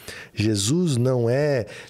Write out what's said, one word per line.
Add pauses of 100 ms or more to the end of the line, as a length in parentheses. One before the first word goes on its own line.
(340)
Jesus
não
é (260)